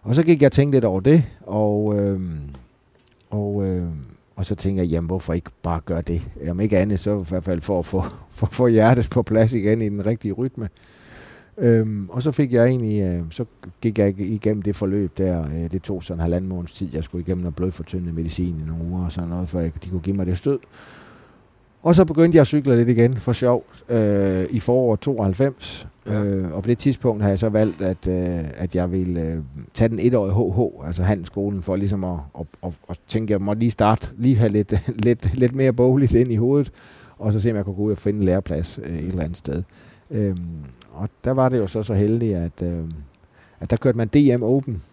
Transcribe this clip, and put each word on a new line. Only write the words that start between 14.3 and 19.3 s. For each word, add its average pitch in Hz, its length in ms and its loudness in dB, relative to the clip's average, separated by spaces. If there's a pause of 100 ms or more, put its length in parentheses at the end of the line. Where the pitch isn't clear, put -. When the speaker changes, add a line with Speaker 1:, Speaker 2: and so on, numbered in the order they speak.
Speaker 1:
igennem 107 280 -2
det 101 140 -2
forløb 98 420 -2
der. 90 280 0
Øh, 80 260 -6
det 92 100 -4
tog 92 220 -8
sådan 85 180 -6
halvanden 90 280 -2
måneds 90 240 -8
tid, 95 200 -8
jeg 78 100 -4
skulle 87 180 -8
igennem 90 200 -4
noget 87 140 -6
blodfortyndende 87 580 -6
medicin 82 420 -4 (100)
i 78 40 -8
nogle 82 220 -6
uger 90 140 -4
og 80 60 -4
sådan 85 180 -6
noget, 87 200 -6